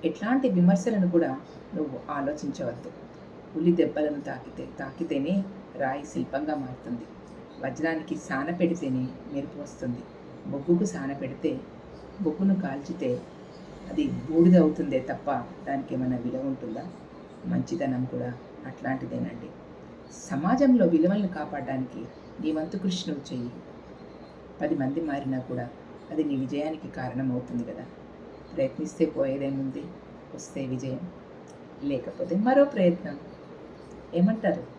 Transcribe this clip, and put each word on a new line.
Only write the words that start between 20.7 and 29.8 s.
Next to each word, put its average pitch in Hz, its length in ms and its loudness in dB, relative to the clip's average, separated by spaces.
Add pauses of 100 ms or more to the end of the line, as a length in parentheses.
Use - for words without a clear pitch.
విలువలను 180 420 6
కాపాడడానికి 135 760 -4 (380)
నీ 156 120 2
వంతు 156 240 -2
కృషి 185 340 0
నువ్వు 139 220 -4
చెయ్యి. 123 200 -4 (1080)
పది 294 200 2
మంది 139 200 0
మారినా 139 460 -2
కూడా 123 180 -4 (460)
అది 156 140 2
నీ 143 180 0
విజయానికి 147 460 -4 (100)
కారణమవుతుంది 123 720 -2
కదా. 87 140 -10 (680)
ప్రయత్నిస్తే - 520 0 (120)
పోయేదేముంది? 135 680 0 (520)